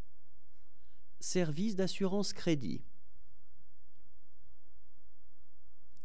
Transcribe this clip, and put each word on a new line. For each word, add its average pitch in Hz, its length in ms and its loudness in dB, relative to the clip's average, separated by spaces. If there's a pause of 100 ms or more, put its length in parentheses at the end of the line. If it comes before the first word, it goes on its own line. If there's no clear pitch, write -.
(1200)
Service 180 560 2
d'assurance 190 580 2
crédit. - 520 2 (3250)